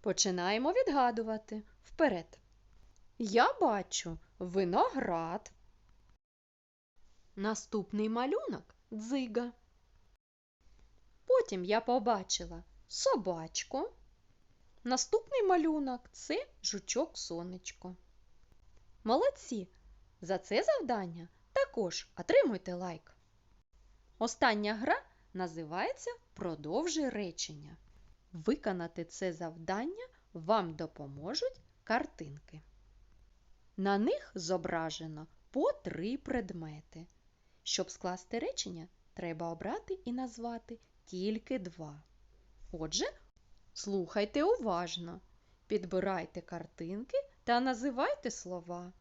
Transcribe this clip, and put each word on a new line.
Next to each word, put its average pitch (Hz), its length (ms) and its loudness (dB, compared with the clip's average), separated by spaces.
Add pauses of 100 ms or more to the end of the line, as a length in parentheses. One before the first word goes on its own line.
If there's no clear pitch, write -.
Починаємо 196 640 2
відгадувати. 233 880 2 (220)
Вперед! 214 540 2 (800)
Я 233 420 6
бачу 196 580 2 (200)
виноград. 185 1120 2 (1800)
Наступний 208 720 -2
малюнок — 269 640 -2 (180)
дзига. 240 600 -2 (1700)
Потім 453 400 4
я 208 160 4
побачила 202 840 0 (240)
собачку. 196 1000 0 (960)
Наступний 440 580 2
малюнок — 311 680 4
це 453 340 -4 (160)
жучок-сонечко. 185 1300 -4 (1080)
Молодці! 262 640 2 (520)
За 180 180 0
це 220 240 2
завдання 220 680 0 (240)
також 226 640 0
отримуйте 220 580 6
лайк. 175 420 -8 (1000)
Остання 220 560 2
гра 302 280 2 (320)
називається 175 760 -4 (240)
«Продовжуй 214 760 -2
речення». 160 680 -6 (680)
Виконати 175 600 -2
це 180 280 -4
завдання 185 760 -6 (260)
вам 175 420 0
допоможуть 160 840 -6 (240)
картинки. 156 760 -4 (1160)
На 196 220 4
них 370 360 2
зображено 160 920 -2 (240)
по 415 220 2
три 240 460 -4
предмети. 165 880 -6 (560)
Щоб - 280 -2
скласти 185 480 -4
речення, 185 500 -6 (260)
треба 165 380 -4
обрати 262 420 -6 (100)
і 240 80 -4
назвати 233 640 -6 (260)
тільки 214 540 -2
два. 165 440 -10 (720)
Отже, 160 320 -2 (680)
слухайте 208 720 0
уважно, 180 760 0 (460)
підбирайте 185 760 -2
картинки 170 760 -8 (280)
та 240 160 4
називайте 262 720 0
слова. 175 720 -8